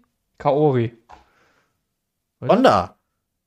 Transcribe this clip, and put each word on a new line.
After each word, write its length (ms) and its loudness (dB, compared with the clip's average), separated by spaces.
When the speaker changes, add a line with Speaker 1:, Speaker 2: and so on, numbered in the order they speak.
Speaker 1:
Kaori. 560 -2
Oder? 140 0
Speaker 2:
Gonda. 440 0